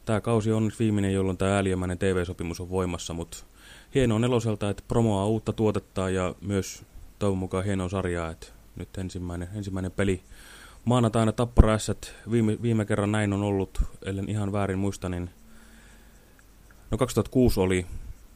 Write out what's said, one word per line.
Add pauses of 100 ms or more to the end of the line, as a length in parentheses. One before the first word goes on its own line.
tää
kausi
on
nyt
viimeinen,
jolloin
tää
ääliömäinen
T
V-sopimus
on
voimassa,
mut (500)
hienoa
Neloselta,
että
promoaa
uutta
tuotetta
ja
myös (360)
toivon
mukaan
hienoa
sarjaa,
että (280)
nyt
ensimmäinen,
ensimmäinen
peli (640)
maanantaina
Tappara
Ässät. (160)
Viime,
viime
kerran
näin
on
ollut, (240)
ellen
ihan
väärin
muista,
niin (1600)
no
kaksituhatta
kuusi
oli (500)